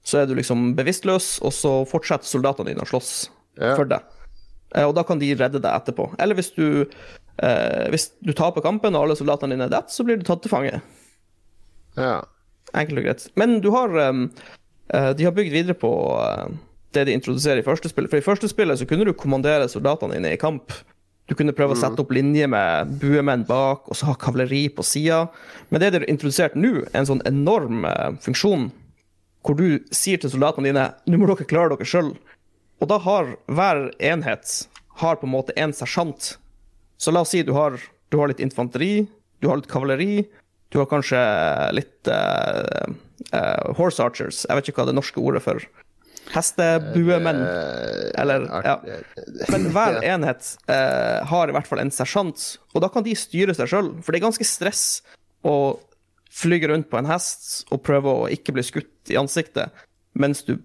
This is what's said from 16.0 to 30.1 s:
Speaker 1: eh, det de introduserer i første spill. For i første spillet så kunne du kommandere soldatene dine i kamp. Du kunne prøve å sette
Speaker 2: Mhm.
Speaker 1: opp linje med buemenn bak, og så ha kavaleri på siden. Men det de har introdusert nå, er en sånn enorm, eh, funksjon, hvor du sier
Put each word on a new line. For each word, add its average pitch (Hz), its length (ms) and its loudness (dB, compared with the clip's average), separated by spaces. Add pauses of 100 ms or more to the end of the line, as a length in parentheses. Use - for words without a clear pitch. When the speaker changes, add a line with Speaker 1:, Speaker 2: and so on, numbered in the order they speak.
Speaker 1:
eh, 53 300 -2 (440)
det 139 140 2
de 131 80 2
introduserer 131 440 0
i 107 80 0
første 165 220 0
spill. - 200 -2
For 156 100 0
i - 20 4
første 202 300 0
spillet 160 280 2
så 127 80 -4
kunne 175 200 2
du 208 60 2
kommandere 139 580 2
soldatene 139 440 -2
dine 80 180 0
i - 40 0
kamp. 156 360 -4 (560)
Du 151 60 -2
kunne 147 200 2
prøve 139 180 2
å 123 40 2
sette 120 200 0
Speaker 2:
Mhm. 156 40 -2
Speaker 1:
opp 131 100 -2
linje 143 380 2
med 98 520 0
buemenn 139 460 2
bak, 135 420 0
og - 80 -6
så - 100 -6
ha 139 80 2
kavaleri 131 540 0
på - 160 -6
siden. 160 440 2 (420)
Men 160 100 2
det 190 120 4
de 175 80 2
har - 60 -4
introdusert 147 480 0
nå, 185 280 2 (100)
er - 60 0
en 139 80 2
sånn 135 180 0
enorm, 139 640 0
eh, - 240 -2 (100)
funksjon, 135 500 0 (720)
hvor 143 120 0
du 160 220 4 (120)
sier 190 300 0